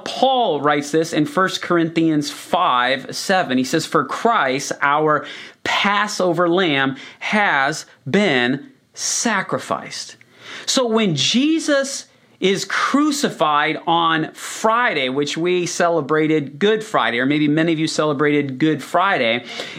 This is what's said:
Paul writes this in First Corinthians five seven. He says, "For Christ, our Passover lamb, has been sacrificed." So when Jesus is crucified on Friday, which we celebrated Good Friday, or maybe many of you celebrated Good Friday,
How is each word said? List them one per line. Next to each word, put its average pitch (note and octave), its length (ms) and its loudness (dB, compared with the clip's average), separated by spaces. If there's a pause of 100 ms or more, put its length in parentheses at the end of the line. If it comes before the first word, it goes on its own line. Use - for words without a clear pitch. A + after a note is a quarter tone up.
Paul A#3+ 560 0
writes D3 300 0
this D#3+ 220 0
in D3+ 140 2
First F#3 360 0
Corinthians D#3+ 680 2
five C3+ 840 0
seven. D3 420 0
He B2+ 80 2
says, D#3 220 0
"For D3+ 180 0
Christ, C#3 680 0 (100)
our D3 420 2 (380)
Passover G3 840 0
lamb, C#3+ 480 0 (240)
has D#3+ 680 0 (240)
been C#3+ 600 2 (220)
sacrificed." - 1200 -4 (500)
So C4 180 2
when A3 300 2
Jesus C#4 920 0 (340)
is F#3 240 0
crucified D#3+ 1200 0
on E3 460 2
Friday, A3 760 0
which C#3+ 280 -2
we F3 300 0
celebrated D#3 920 0
Good G#3+ 240 2
Friday, A#2+ 380 0
or C3 60 0
maybe D3+ 200 2
many D#3+ 260 2
of D#3 60 0
you D#3 80 0
celebrated D3 720 0
Good D3+ 240 0
Friday, C#3 600 0 (340)